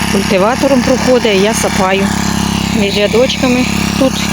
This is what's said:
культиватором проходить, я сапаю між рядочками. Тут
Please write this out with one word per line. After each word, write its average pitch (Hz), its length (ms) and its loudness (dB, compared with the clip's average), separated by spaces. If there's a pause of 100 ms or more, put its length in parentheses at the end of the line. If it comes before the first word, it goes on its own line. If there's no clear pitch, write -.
(120)
культиватором 233 720 2
проходить, 226 640 2
я 214 100 2
сапаю 196 540 0 (720)
між 202 180 0
рядочками. 247 680 0 (340)
Тут 262 140 2 (200)